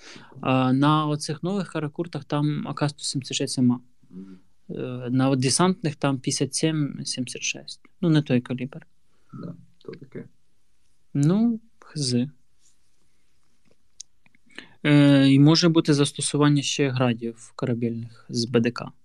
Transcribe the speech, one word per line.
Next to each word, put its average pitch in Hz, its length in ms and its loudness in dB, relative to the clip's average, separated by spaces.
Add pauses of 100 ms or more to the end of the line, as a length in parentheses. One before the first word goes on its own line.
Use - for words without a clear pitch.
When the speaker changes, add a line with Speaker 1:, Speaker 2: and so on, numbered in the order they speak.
(400)
Speaker 1:
А 131 320 2
на 151 340 2
оцих 151 360 -6
нових 185 300 -6
каракуртах 156 520 -8
там 147 440 -4
А 143 60 -8
К 147 140 -2
сто - 160 -8
сімдесят - 320 -6
шість 139 220 -4
нема. 123 220 2 (300)
Speaker 2:
Мгм. 92 280 -18 (320)
Speaker 1:
Е, 127 400 -10
на 131 200 2
от 135 80 2
десантних 156 580 0
там 135 220 -2
п'ятдесят 143 360 -4
сім, 156 500 -2
сімдесят - 380 -10
шість. - 380 -12 (200)
Ну, 175 100 2
не 151 120 4
той - 180 0
калібр. - 460 -10 (460)
Speaker 2:
Да, - 220 -14 (300)
то - 80 -14
таке. - 320 -18 (880)
Speaker 1:
Ну, 214 460 2 (200)
хз. 131 340 -6 (2750)
Е, 143 460 8
і 135 80 6
може 156 300 6
бути 160 260 4
застосування 143 680 2
ще 139 280 -2
градів 120 680 -4
корабельних 117 720 -6
з 120 160 -4
Б 123 160 0
Д 120 100 0
К. - 220 -12 (120)